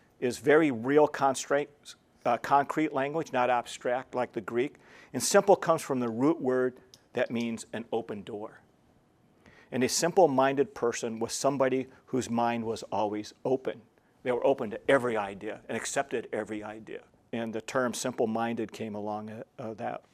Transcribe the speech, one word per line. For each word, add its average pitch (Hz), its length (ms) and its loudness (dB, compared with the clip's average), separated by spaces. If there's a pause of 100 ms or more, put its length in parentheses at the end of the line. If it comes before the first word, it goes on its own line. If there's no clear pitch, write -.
(200)
is 123 160 0
very 147 340 4
real 135 360 4
constraint, 143 640 0 (560)
uh, 120 100 4
concrete 143 560 2
language, 143 400 -2
not 123 160 2
abstract 123 680 -2
like 123 180 -2
the 113 100 -6
Greek. 120 320 -2 (400)
And 123 80 -2
simple 196 340 6
comes 160 240 0
from 131 200 -2
the 120 100 -2
root 131 280 2
word 127 360 2 (400)
that 123 160 0
means 117 420 -4
an 113 200 -8
open 113 300 -6
door. 104 380 -12 (1120)
And 127 100 0
a 127 60 2
simple-minded 139 840 4
person 117 440 -2
was 113 140 -4
somebody 131 560 0 (180)
whose 117 240 -4
mind 117 340 0
was 110 200 -6
always 107 500 -4 (100)
open. 131 360 -2 (420)
They 127 100 -2
were 120 140 0
open 135 240 2
to 113 180 -8
every 123 280 4
idea 101 520 -6
and 117 80 -4
accepted 120 560 -4
every 107 300 -6
idea. 107 380 -14 (320)
And 117 200 -6
the 110 80 -4
term 127 320 -2
simple-minded 117 800 -2
came 107 220 -10
along, 107 360 -8
uh, 113 320 -16
uh, 113 120 -8
that. 107 280 -8 (120)